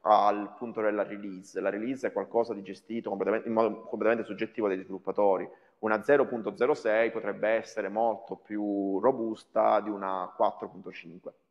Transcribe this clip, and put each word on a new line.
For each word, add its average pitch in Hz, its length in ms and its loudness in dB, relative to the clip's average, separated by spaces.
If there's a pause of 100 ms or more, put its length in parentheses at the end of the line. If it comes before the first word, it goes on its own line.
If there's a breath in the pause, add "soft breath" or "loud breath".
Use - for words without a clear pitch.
al 104 560 4
punto 113 240 -6
della 104 220 2
release. 98 580 -8
La 95 80 0
release 117 380 -4
è 104 60 -2
qualcosa 110 420 0
di 101 80 -10
gestito 101 480 -8
completamente, 101 380 0
in 117 40 -2
modo 110 300 2
completamente 110 420 0
soggettivo 107 420 -4
dai 95 120 0
sviluppatori. 95 680 0 (340 loud breath)
Una 110 220 0
zero 139 240 6
punto 107 300 -6
zero 123 160 2
sei 113 380 2
potrebbe 104 400 -2
essere 107 400 -2
molto 110 460 -2
più 101 600 -2
robusta 110 840 2
di 101 100 -8
una 95 440 -4
quattro 104 360 -2
punto 92 200 -16
cinque. 85 440 -16 (160)